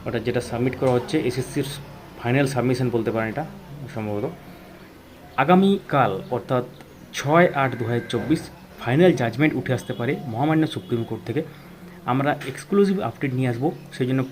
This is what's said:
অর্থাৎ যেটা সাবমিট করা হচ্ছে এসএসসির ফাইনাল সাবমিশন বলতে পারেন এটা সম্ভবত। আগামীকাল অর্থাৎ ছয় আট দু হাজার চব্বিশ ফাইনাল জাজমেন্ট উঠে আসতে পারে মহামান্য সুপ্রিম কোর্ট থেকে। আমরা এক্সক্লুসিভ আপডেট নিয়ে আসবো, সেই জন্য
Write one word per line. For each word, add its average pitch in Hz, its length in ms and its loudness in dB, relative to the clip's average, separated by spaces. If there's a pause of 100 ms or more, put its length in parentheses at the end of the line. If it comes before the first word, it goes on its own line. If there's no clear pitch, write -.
অর্থাৎ 113 200 -4
যেটা 123 160 0
সাবমিট 123 400 -2
করা 131 100 4
হচ্ছে 123 280 2
এসএসসির 131 460 -2 (580)
ফাইনাল 131 240 4
সাবমিশন 127 460 0
বলতে 113 180 0
পারেন 110 180 0
এটা 135 160 -6 (500)
সম্ভবত। 107 340 -4 (1080)
আগামীকাল 151 840 4 (100)
অর্থাৎ 123 340 0 (500)
ছয় 165 400 4
আট 135 240 2
দু 120 60 -4
হাজার 117 240 0
চব্বিশ 123 320 0 (400)
ফাইনাল 160 320 6
জাজমেন্ট 123 420 2
উঠে 131 200 -2
আসতে - 180 -6
পারে 117 240 -2 (120)
মহামান্য 151 380 2
সুপ্রিম 117 380 -4
কোর্ট 110 220 -8
থেকে। 127 160 -2 (640)
আমরা 135 320 0 (100)
এক্সক্লুসিভ 196 520 2
আপডেট 127 340 -4
নিয়ে 131 140 0
আসবো, 123 240 0 (200)
সেই 123 140 -2
জন্য 131 260 0